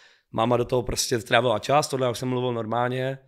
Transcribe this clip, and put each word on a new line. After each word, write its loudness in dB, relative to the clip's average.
Máma 2
do 2
toho 0
prostě -2
strávila 2
čas, 2
tohle -2
já 2
už -6
jsem -6
mluvil -2
normálně. -2